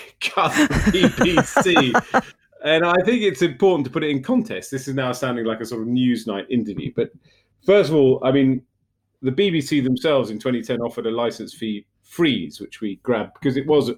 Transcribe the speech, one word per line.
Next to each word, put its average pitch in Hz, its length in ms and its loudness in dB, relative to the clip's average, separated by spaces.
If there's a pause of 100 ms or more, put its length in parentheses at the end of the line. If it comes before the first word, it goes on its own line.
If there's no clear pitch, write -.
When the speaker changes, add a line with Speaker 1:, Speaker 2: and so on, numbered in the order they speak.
Speaker 1:
<laughs> - 160 -20
cut - 320 0
the - 640 2 (100)
B 170 120 2
B - 80 4
C. 151 540 2
Speaker 2:
<laughs> - 60 0 (640)
Speaker 1:
And 160 200 4
I 175 180 4
think 220 200 2
it's 190 180 0
important 170 420 2
to 127 80 -10
put 156 140 -2
it 147 40 -2
in 139 140 -2
context. 220 480 -2
This 131 160 -8
is 135 80 -4
now 127 160 -2
sounding 123 320 -4
like 110 160 -2
a 113 60 -8
sort 113 160 -6
of 113 80 -6
Newsnight 117 600 0
interview. 113 460 -4
But - 160 -2 (540)
first 190 240 4
of 160 80 0
all, 131 260 4
I 131 80 2
mean, 131 320 2 (580)
the 127 120 -2
B 196 160 0
B 165 100 0
C 139 220 -2
themselves 127 480 0
in 107 100 -8
twenty 123 220 -2
ten 117 180 -4
offered 117 260 -6
a 113 60 -2
licence 117 420 -4
fee 107 320 -8 (180)
freeze, 104 580 -4
which - 180 -16
we 101 240 -8
grabbed 110 300 -2
because 135 240 -2
it 143 100 -6
was, 135 300 2